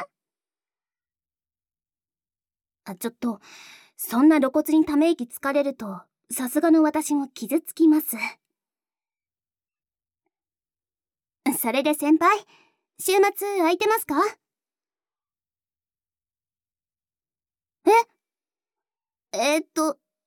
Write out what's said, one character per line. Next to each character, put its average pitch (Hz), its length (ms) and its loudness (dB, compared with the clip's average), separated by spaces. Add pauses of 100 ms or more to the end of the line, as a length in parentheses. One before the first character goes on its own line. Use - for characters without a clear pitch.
(2750)
あ、 196 120 -14
ち 233 120 -10
ょ - 20 -10
っ 233 40 -14
と、 233 260 -8 (560)
そ - 260 -4
ん 302 60 8
な 311 100 6
露 262 120 0
骨 302 280 0
に 320 60 4
た 302 120 -4
め 311 140 4
息 285 160 -4
つ - 140 -18
か 269 120 -4
れ 285 120 0
る 277 100 -6
と、 196 280 -12 (280)
さ 254 180 -8
す 302 120 -4
が 330 100 2
の 320 120 6
私 302 320 -2
も 277 140 -2
傷 254 320 -6
つ - 140 -14
き 320 140 4
ま 302 120 4
す。 233 160 -8 (3500)
そ 233 120 -4
れ 262 100 -2
で 302 120 0
先 294 220 2
輩、 381 300 0 (540)
週 - 160 -2
末 392 60 4 (360)
空 330 120 2
い 349 80 0
て 427 100 -2
ま 440 100 2
す - 80 -12
か？ 302 80 -4 (3750)
え？ 359 40 6 (1400)
え 277 240 0
ー 311 80 -4
っ - 100 -20
と、 311 240 -2 (280)